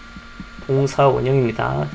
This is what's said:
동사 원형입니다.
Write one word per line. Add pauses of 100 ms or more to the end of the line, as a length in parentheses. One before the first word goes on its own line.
(680)
동사
원형입니다.